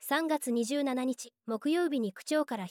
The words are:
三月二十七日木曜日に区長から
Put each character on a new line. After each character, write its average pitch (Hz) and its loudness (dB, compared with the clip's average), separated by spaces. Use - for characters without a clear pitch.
三 311 0
月 302 0
二 233 2
十 285 0
七 254 0
日 - -4
木 220 -2
曜 339 2
日 277 0
に 208 -2
区 - -18
長 302 2
か 240 -6
ら 190 -6